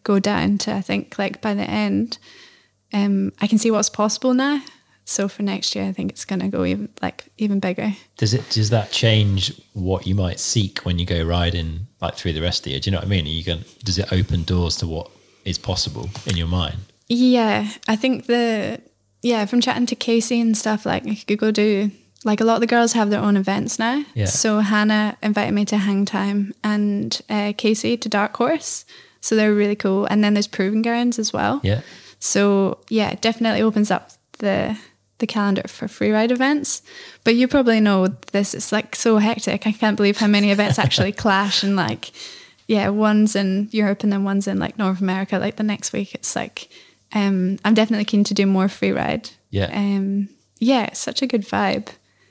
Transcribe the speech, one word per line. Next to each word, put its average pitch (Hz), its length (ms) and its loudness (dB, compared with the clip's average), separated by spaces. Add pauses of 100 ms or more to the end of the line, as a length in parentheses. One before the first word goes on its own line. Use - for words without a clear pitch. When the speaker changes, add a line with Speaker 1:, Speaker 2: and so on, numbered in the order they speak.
Speaker 1:
go 202 160 2
down," 202 380 0
to, 208 140 -4
I 196 80 -2
think, - 380 -6
like, 196 240 -6
by 208 120 -2
the 202 140 -4
end, 208 500 -2 (760)
um, 196 480 0
I 208 60 2
can 214 120 2
see 226 120 2
what's 202 200 0
possible 214 440 0
now. 269 260 2 (440)
So - 240 -4
for - 140 -8
next 196 320 -4
year, 196 140 -4
I 190 40 -4
think 185 200 -6
it's - 120 -10
gonna 190 240 -4
go 196 160 -2
even, 208 240 -2 (120)
like, - 240 -6 (120)
even 208 220 0
bigger. 196 360 -2 (240)
Speaker 2:
Does 107 160 2
it, - 160 -4
does 107 200 0
that 110 220 0
change 104 600 2 (200)
what 92 340 -2
you 95 80 0
might 92 240 -2
seek - 420 -2
when 87 180 -2
you 87 80 -2
go 85 180 0
riding, 85 640 -2 (140)
like, 85 140 -4
through 85 200 -4
the 78 80 -4
rest 87 180 -2
of - 40 -12
the 65 60 -8
year? 67 100 -4
Do - 80 -4
you 98 40 0
know 90 60 0
what - 80 -6
I - 40 -2
mean? 90 160 2
Are 76 40 -6
you 82 120 -4
gonna, 85 200 -6 (200)
does 95 160 -2
it 98 140 -4
open 90 320 0
doors 90 320 0
to 90 100 -4
what 82 240 -8 (340)
is 95 140 -6
possible - 500 -6 (180)
in 90 100 0
your 85 100 -2
mind? 82 300 -2 (320)
Speaker 1:
Yeah, 233 600 2 (200)
I 220 80 2
think 254 300 -2
the, 226 540 -2 (420)
yeah, 233 240 0
from 240 140 2
chatting 240 260 0
to 233 100 -4
Casey 233 440 0
and 226 160 2
stuff, 214 300 -2
like, - 180 -2
you 214 120 -4
could 208 220 -4
go 214 120 2
do, 208 400 2 (340)
like, 214 160 0
a 220 40 2
lot 226 100 4
of 226 60 0
the 233 80 0
girls 233 240 4
have 214 180 2
their 208 100 0
own 202 160 2
events 196 440 -2
now. 254 240 -2 (100)
Speaker 2:
Yeah. 104 120 0
Speaker 1:
So 214 340 2
Hannah 214 600 2
invited 208 320 0
me 208 120 2
to 208 140 0
Hang 196 260 2
Time 202 580 -2
and, 208 640 -2
uh, 208 280 -2
Casey 220 400 0
to 226 120 -8
Dark 208 280 0
Horse. - 480 -2 (360)
So - 140 -2
they're 214 180 4
really 208 240 2
cool. 196 300 0
And 214 160 2
then 208 120 4
there's 208 120 2
Proving 208 360 0
Grounds 233 360 0
as 220 140 -4
well. 262 320 0
Speaker 2:
Yeah. 107 160 2 (400)
Speaker 1:
So, 196 580 2 (100)
yeah, 220 220 0
it - 100 -6
definitely 220 420 0
opens 214 280 2
up - 220 -4 (260)
the, 202 380 -2 (420)
the 220 80 0
calendar 202 400 0
for - 220 -10
free 208 240 -2
ride 220 180 2
events. 269 520 0 (420)
But 226 100 4
you 247 140 4
probably 240 320 4
know 196 260 4 (240)
this, 202 240 0
it's, - 160 -2
like, 214 240 -4
so 220 240 4
hectic. 208 480 0
I 214 60 4
can't 214 240 0
believe 208 220 2
how 208 100 2
many 208 240 4
events 208 260 2
actually 185 340 2
Speaker 2:
<laughs> - 120 -6
Speaker 1:
clash 196 400 2
and, 196 100 0
like, 147 380 -2 (560)
yeah, 196 220 2
one's 214 440 4
in 202 380 0
Europe 208 320 0
and 202 80 2
then 196 100 0
one's 196 240 0
in, 190 140 -2
like, - 180 -6
North 190 220 0
America. 190 380 0
Like, 196 180 -2
the 214 80 -2
next 208 280 -4
week, 208 220 -6
it's - 220 -6
like, - 320 -8 (440)
um, 196 520 0
I'm 214 100 4
definitely 214 300 2
keen 208 200 2
to 202 100 -2
do 202 120 2
more 190 220 4
free 196 240 -2
ride. - 380 -2 (200)
Speaker 2:
Yeah. 190 220 0
Speaker 1:
Um, 196 560 -2 (320)
yeah, 240 240 2
it's - 160 -6
such - 220 -6
a 262 40 0
good 220 200 -2
vibe. 202 420 -2 (420)